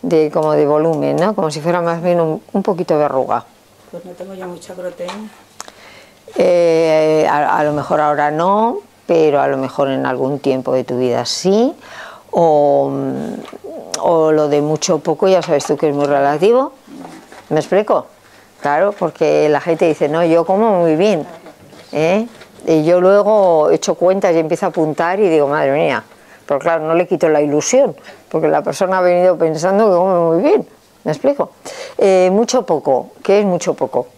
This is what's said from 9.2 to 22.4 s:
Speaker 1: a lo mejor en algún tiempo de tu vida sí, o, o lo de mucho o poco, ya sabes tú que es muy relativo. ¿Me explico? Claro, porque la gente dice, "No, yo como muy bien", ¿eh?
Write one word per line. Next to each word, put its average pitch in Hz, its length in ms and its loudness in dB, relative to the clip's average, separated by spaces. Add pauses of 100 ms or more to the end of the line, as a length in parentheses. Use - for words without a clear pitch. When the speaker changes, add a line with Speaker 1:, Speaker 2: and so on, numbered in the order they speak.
Speaker 1:
a 139 60 2
lo 135 100 -2
mejor 135 320 -4
en 135 160 -4
algún 131 340 -2
tiempo 131 340 -2
de 127 100 0
tu 123 160 -6
vida 123 260 -2
sí, 220 480 0 (580)
o, 143 600 2 (1120)
o 160 320 2
lo 151 160 0
de 147 120 2
mucho 156 340 -2
o 151 40 -4
poco, 165 300 -2
ya 185 120 4
sabes 156 240 -2
tú 151 120 -2
que 156 120 0
es 143 60 -2
muy 143 100 0
relativo. 151 680 0 (760)
¿Me 151 100 0
explico? 185 480 0 (540)
Claro, 156 360 0
porque 151 500 0
la 147 140 0
gente 170 260 0
dice, 147 220 0
"No, 165 160 0
yo 165 200 2
como 196 360 0
muy 165 160 2
bien", 180 280 0 (680)
¿eh? 185 340 0 (380)